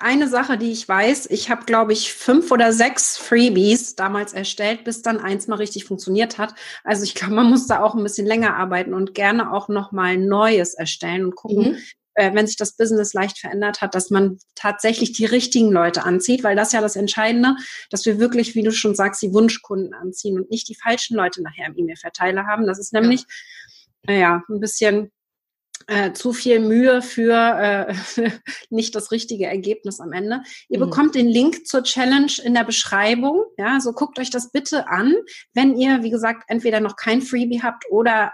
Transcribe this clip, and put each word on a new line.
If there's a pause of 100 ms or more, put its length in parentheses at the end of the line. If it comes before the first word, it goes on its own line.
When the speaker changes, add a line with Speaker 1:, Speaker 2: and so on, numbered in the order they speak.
Speaker 1:
eine
Sache,
die
ich
weiß,
ich
habe,
glaube
ich,
fünf
oder
sechs
Freebies
damals
erstellt,
bis
dann
eins
mal
richtig
funktioniert
hat. (300)
Also
ich
glaube,
man
muss
da
auch
ein
bisschen
länger
arbeiten
und
gerne
auch
noch
mal
Neues
erstellen
und
gucken,
Speaker 2:
Mhm. (380)
Speaker 1:
äh,
wenn
sich
das
Business
leicht
verändert
hat,
dass
man (180)
tatsächlich
die
richtigen
Leute
anzieht,
weil
das
ja
das
Entscheidende, (360)
dass
wir
wirklich,
wie
du
schon
sagst,
die
Wunschkunden
anziehen
und
nicht
die
falschen
Leute
nachher
im
E-Mail-Verteiler
haben.
Das
ist
Speaker 2:
Ja.
Speaker 1:
nämlich, (760)
naja,
ein
bisschen, (760)
äh,
zu
viel
Mühe
für,
äh, (220)
<laughs> (280)
nicht
das
richtige
Ergebnis
am
Ende. (280)
Ihr
Speaker 2:
Mhm.
Speaker 1:
bekommt
den
Link
zur
Challenge (100)
in
der
Beschreibung. (120)
Ja,
so
guckt
euch
das
bitte
an. (400)
Wenn
ihr,
wie
gesagt,
entweder
noch
kein
Freebie
habt
oder